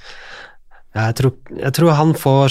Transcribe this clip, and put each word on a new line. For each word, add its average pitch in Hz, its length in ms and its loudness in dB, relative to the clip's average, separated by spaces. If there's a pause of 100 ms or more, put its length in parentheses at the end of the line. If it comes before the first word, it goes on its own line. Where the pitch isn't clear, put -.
(960)
Jeg 113 200 -2
tror, 131 180 0 (260)
jeg 135 140 -4
tror 165 220 4
han 156 180 2
får 139 380 2